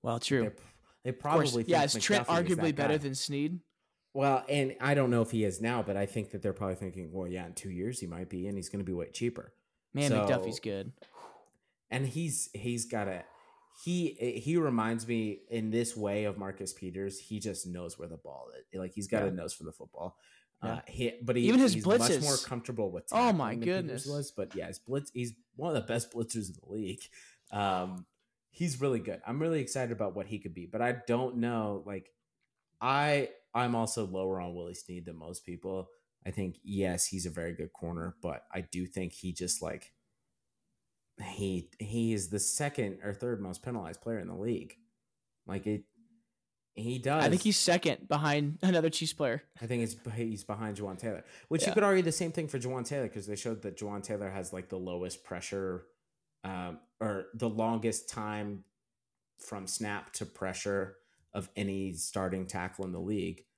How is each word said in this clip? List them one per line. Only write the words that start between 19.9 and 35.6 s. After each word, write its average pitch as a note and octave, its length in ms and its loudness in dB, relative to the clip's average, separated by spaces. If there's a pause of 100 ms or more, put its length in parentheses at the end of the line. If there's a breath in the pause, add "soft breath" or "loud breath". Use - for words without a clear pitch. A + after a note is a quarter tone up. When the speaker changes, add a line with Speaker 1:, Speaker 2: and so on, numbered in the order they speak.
Speaker 1:
Yeah. A2+ 120 -2
Speaker 2:
Uh, - 120 -8
he, A#2+ 240 -2 (120)
but A#2+ 120 2
he, A#2+ 140 6
Speaker 1:
Even B3+ 100 10
his B3 140 8
Speaker 2:
he's G#2+ 120 0
much G#3+ 160 8
Speaker 1:
blitzes. D#3+ 200 6
Speaker 2:
more C#3+ 160 4
comfortable A#2 540 -2
with F2 200 -8
Speaker 1:
Oh, A3+ 220 6
my C#3 220 4
Speaker 2:
tackling A2+ 40 -2
than - 0 - (280)
Peters B2 160 -4
Speaker 1:
goodness. - 20 -6
Speaker 2:
was. C#3+ 260 -2
But - 240 -6
yeah, G#2+ 120 -4
his F#2+ 120 -10
blitz, C#3+ 340 -4
he's A#2+ 200 -4 (240)
one D#3 180 0
of A2+ 60 2
the - 120 -8
best A#2 200 0
blitzers A2+ 360 -4
in F2 140 -12
the F#2+ 80 -16
league. G#2 300 -4 (500 loud breath)
Um, F#2 540 0 (460)
he's D3+ 280 -2
really C3 200 2
good. F#2+ 280 -6
I'm C3 140 -2
really D#3+ 180 2
excited B2+ 320 -2
about G2+ 240 -2
what G2 120 -4
he G#2 120 -4
could F2 140 -8
be, F2 140 -10
but A2 140 -2
I B2 120 4 (140)
don't B2 300 2
know. A2 480 0
Like, G2 280 -10 (640)
I, C#3+ 500 4 (240)
I'm A#2+ 220 4
also A2+ 300 0
lower F#2+ 340 0
on F2 160 -6
Willie F2 200 -8
Snead F2+ 300 -10
than E2 120 -12
most D#2+ 280 -12
people. F#2 440 -6 (340 soft breath)